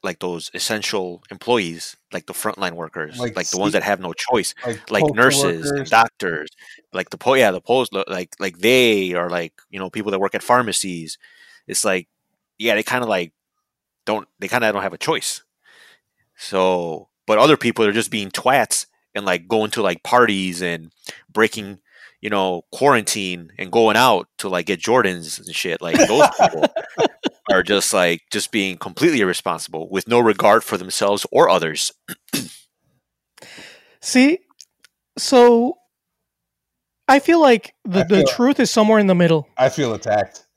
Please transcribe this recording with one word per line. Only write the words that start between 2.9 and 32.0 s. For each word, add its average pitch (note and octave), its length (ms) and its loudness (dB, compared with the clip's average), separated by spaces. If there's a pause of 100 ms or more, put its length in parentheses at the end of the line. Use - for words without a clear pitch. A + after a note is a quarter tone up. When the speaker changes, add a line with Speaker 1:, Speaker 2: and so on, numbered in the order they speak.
Speaker 2:
Like A#2+ 180 -8
Speaker 1:
like F#2 140 -6
the F2+ 80 -4
ones G2+ 160 0
Speaker 2:
C- G2 60 2
Speaker 1:
that F#2 40 -4
have G2 160 -2
no F2+ 140 -10
choice, A#2 400 -2 (120)
Speaker 2:
like A2+ 240 -10
Speaker 1:
like G#2+ 140 -2
Speaker 2:
postal D3+ 140 -2
Speaker 1:
nurses, A#2+ 540 2
Speaker 2:
workers. C#3+ 180 -6
Speaker 1:
doctors, F2+ 600 0 (440)
like F#2 160 -6
the - 80 -14
po-, C3 160 0
yeah, A#2+ 180 4
the F2+ 100 -4
post, B2 320 -2 (140)
like, F#2 280 -8 (240)
they A2 540 2
are, F2 160 -4
like, E2+ 240 -6 (160)
you G2+ 100 -16
know, F#2 100 -10
people G#2 220 -6
that F#2+ 80 -2
work G2 160 -2
at G2+ 80 -6
pharmacies. G2 760 -2 (500)
It's - 160 -6
like, F#2+ 240 -2 (500)
yeah, A2 180 0
they G#2+ 80 -2
kinda, B2 240 -2
like, F2+ 260 -2 (720)
don't, G#2 220 -4 (120)
they G2 80 -8
kinda A2+ 240 0
don't G2+ 120 -2
have F#2+ 100 -6
a - 40 -16
choice. - 460 -6 (920)
So, F2+ 720 -2 (180)
but G#2+ 100 4
other C#3+ 200 6
people A2+ 280 -2
are G2+ 60 2
just G#2+ 200 -2
being G2+ 200 -8
twats - 540 0 (280)
and, G2+ 120 -8
like, F2+ 240 -4
going G#2+ 220 -2
to, A#2 100 -4
like, F2+ 220 -2
parties F#2+ 580 0
and E2 300 -8 (400)
breaking, G#2 480 -2 (420)
you G#2 80 -8
know, F#2+ 420 -2
quarantine G2 840 -2
and F#2 140 -10
going A2 260 4
out G#2+ 400 2
to, - 100 -8
like, F2+ 200 -2
get F#2+ 120 -2
Jordans F#2 640 -2
and - 80 -16
shit. - 280 -6
Like, - 240 2
those C#4+ 240 4 (100)
people - 260 2 (440)
Speaker 3:
<laughs> - 420 -10
Speaker 1:
are F#2+ 120 2
just, G2 300 0
like, F2 280 0 (100)
just - 200 -6
being F#2+ 260 -2
completely C3 440 0
irresponsible E2+ 680 -4
with F#2+ 180 -4
no A#2+ 120 4
regard A2 440 4
for - 140 -6
themselves G2 540 -2
or D3 180 6
others. D#2+ 420 0 (420)